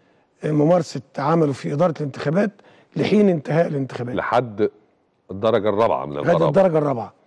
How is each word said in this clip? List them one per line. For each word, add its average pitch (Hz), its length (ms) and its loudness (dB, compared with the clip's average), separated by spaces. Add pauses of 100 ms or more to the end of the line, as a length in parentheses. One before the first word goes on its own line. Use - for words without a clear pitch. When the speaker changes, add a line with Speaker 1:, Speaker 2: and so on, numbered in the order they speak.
(440)
Speaker 1:
ممارسة 151 580 0 (160)
عمله 151 360 2
في 156 200 -8
إدارة 165 260 0
الانتخابات 156 520 -2 (440)
لحين 202 340 4
انتهاء 170 380 0
الانتخابات. 127 480 -6
Speaker 2:
لحد 107 540 0 (640)
الدرجة 104 380 0
الرابعة 101 360 2
من 143 80 -8
Speaker 1:
لغاية 156 180 -2
Speaker 2:
القرابة. 165 160 2
Speaker 1:
الدرجة 170 300 4
الرابعة، 131 360 -2 (140)